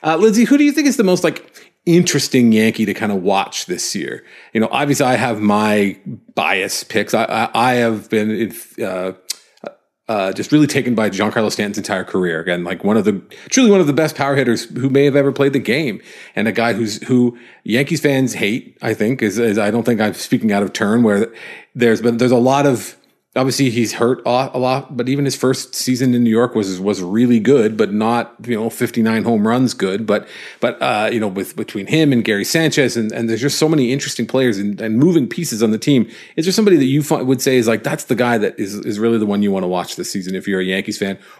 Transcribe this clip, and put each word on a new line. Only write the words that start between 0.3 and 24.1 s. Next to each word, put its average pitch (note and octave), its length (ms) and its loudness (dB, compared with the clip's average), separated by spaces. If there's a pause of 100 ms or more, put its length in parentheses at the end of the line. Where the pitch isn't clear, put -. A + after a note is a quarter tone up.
who C#4+ 140 4
do D4 60 4
you C#4+ 80 4
think D4 140 0
is C4 100 2
the A3 80 4
most, F3+ 200 2
like, - 460 -6 (160)
interesting D3 680 4
Yankee A2 320 2
to G2+ 80 0
kind G#2+ 180 -4
of G2 120 -2
watch G2 440 -2
this - 280 -6
year? D2+ 280 -8 (300)
You A2 80 0
know, A2 100 0
obviously C#3+ 360 0
I B2+ 80 2
have A2+ 260 -2
my G#2 580 2 (360)
bias F#2+ 500 -2
picks. G#2 300 -4
I, A2+ 100 0
I, A2+ 300 -2
I B2 220 2
have A2+ 340 -2
been, G#2+ 440 -2 (280)
uh, F#2 300 -6 (960)
uh, F#2+ 260 -2
just G2+ 180 -6
really D3+ 140 6
taken B2+ 280 -2
by G#2+ 140 0
Giancarlo G#2 420 0
Stanton's G#2 280 -4
entire F#2+ 260 -4
career. F2+ 340 -2
Again, F2 260 -4
like, F2+ 200 -8
one G#2+ 140 2
of G2 80 0
the, G#2+ 60 4 (360)
truly A#3+ 220 4
one G3 100 6
of D#3+ 60 4
the C#3+ 80 2
best D#3 200 0
power C#3 220 -2
hitters A#2+ 300 0
who C3 240 -4
may C#3 160 4
have C#3 100 2
ever C#3 160 2
played C#3 220 2
the C3+ 40 0
game, A2+ 440 -4 (340)
and G#2 100 -2
a A2 60 0
guy A2+ 220 0
who's, G#2 300 -4
who B2 340 2 (240)
Yankees C#3 400 0
fans C3 320 0
hate, G#2+ 480 -4
I A2+ 100 -2
think, A2+ 300 -2
is, G#2 160 0
is, A2 200 0
I G#2 120 0
don't A2+ 140 0
think A2+ 180 0
I'm G#2 100 0
speaking A2 400 -2
out G2+ 100 0
of F#2+ 120 -4
turn, A2+ 280 2
where G#2+ 300 2 (420)
there's A#2 280 2
been, A#2 160 0
there's B2 120 2
a B2+ 60 4
lot C3+ 300 4
of, A#2+ 280 -2 (420)
obviously C3 320 0
he's A2+ 260 -2
hurt A#2+ 300 0